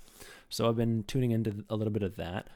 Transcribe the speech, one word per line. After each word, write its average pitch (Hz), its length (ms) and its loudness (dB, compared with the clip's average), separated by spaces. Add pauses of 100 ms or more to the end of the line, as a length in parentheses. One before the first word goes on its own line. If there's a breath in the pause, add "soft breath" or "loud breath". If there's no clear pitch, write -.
(500 loud breath)
So 113 180 2
I've 117 80 4
been 113 280 2
tuning 127 260 2
into 110 400 0
a 110 60 -2
little 107 180 2
bit 107 80 0
of 90 140 -2
that. 87 400 -6